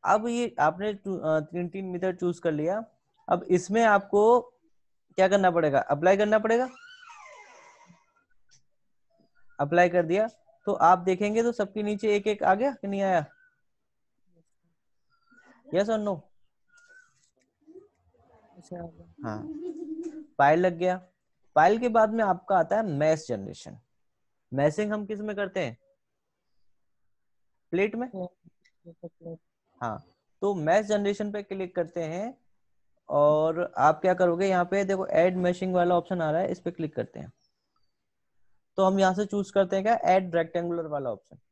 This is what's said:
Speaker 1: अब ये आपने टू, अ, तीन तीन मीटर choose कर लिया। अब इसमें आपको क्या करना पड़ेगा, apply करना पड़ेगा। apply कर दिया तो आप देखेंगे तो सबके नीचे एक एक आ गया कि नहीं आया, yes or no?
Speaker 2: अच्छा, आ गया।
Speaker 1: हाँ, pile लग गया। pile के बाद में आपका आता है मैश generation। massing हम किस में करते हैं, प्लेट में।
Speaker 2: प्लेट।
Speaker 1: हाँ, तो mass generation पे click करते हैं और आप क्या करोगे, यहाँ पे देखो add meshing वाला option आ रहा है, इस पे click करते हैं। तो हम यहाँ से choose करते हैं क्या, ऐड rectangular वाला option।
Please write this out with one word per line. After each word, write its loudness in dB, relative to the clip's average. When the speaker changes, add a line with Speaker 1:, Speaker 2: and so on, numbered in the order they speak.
Speaker 1:
अब 2
ये -4
आपने 0
टू, -8
अ, 0
तीन -8
तीन -10
मीटर -4
choose -4
कर -2
लिया। -4
अब 0
इसमें 2
आपको 4
क्या 6
करना 4
पड़ेगा, 2
apply 4
करना 2
पड़ेगा। 0
apply 2
कर 0
दिया 0
तो -2
आप 4
देखेंगे -2
तो 0
सबके -6
नीचे -2
एक -4
एक -4
आ 4
गया -2
कि -12
नहीं -4
आया, 0
yes -2
or 0
no? -4
Speaker 2:
अच्छा, -16
आ -12
गया। -14
Speaker 1:
हाँ, -8
pile 6
लग 0
गया। -2
pile 6
के -2
बाद 4
में -2
आपका 0
आता 0
है 0
मैश 0
generation। -10
massing 0
हम -6
किस -8
में -8
करते -4
हैं, -10
प्लेट -2
में। -8
Speaker 2:
प्लेट। -16
Speaker 1:
हाँ, -8
तो -2
mass 0
generation -2
पे -10
click -10
करते -6
हैं -8
और 2
आप 4
क्या 2
करोगे, 2
यहाँ 2
पे 0
देखो -2
add 2
meshing -2
वाला 4
option -4
आ -2
रहा 0
है, -2
इस -8
पे -6
click -8
करते -8
हैं। -16
तो 4
हम 2
यहाँ 4
से -2
choose -4
करते 2
हैं -2
क्या, 4
ऐड 2
rectangular -2
वाला -6
option। -12